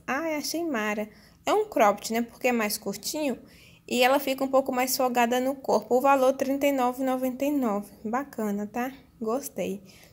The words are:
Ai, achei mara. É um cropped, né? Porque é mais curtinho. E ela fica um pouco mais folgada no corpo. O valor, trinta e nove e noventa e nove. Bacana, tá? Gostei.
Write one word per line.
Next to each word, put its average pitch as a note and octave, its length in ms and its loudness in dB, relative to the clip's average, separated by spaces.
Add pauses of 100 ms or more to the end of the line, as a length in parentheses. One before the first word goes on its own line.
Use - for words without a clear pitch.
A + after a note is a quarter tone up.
Ai, D4+ 300 -4
achei D#4 280 -4
mara. G#3+ 460 -4 (360)
É C#4 60 2
um G#4+ 140 2
cropped, G#3 460 2
né? A3+ 100 0
Porque - 260 -4
é B3 40 2
mais G#3+ 240 -2
curtinho. C4+ 600 -6 (500)
E B3 140 2
ela C4 160 6
fica C4+ 260 -2
um C4+ 40 0
pouco C4+ 220 2
mais B3+ 260 0
folgada B3 440 2
no C4 140 0
corpo. A#3+ 420 0
O B3+ 40 4
valor, C4+ 340 4
trinta C4+ 320 0
e C#4+ 60 4
nove B3+ 300 0
e C4 40 0
noventa B3+ 380 -2
e C#4+ 60 0
nove. A3 400 0 (140)
Bacana, G#3+ 600 -4
tá? A#3+ 260 -6 (280)
Gostei. A3 600 -6 (300)